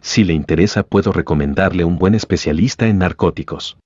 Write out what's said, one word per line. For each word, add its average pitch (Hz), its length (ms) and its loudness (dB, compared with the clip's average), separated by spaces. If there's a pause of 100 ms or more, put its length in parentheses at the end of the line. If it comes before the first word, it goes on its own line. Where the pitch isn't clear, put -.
(140)
Si 113 80 4
le 87 100 2
interesa, 80 500 0
puedo 98 280 0
recomendarle 85 720 0
un 85 140 0
buen 92 160 2
especialista 101 760 0
en 104 120 2
narcóticos. - 880 -4